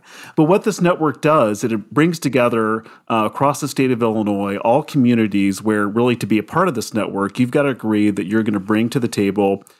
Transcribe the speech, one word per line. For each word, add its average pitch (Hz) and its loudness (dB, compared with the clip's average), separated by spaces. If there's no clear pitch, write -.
But 160 4
what 196 2
this 196 -2
network 160 0
does, 131 2
it 110 -4
brings 160 2
together, 117 0
uh, 113 0
across 139 -2
the 147 -6
state 131 0
of 117 -2
Illinois, 104 0
all 131 2
communities 110 0
where 104 0
really 120 0
to 117 -4
be 107 0
a 104 -2
part 180 0
of 139 -4
this 107 -8
network, 98 -4
you've 123 0
gotta 143 0
agree 107 0
that 92 -4
you're 110 0
gonna 104 -2
bring 110 0
to 123 -4
the 117 -2
table 98 0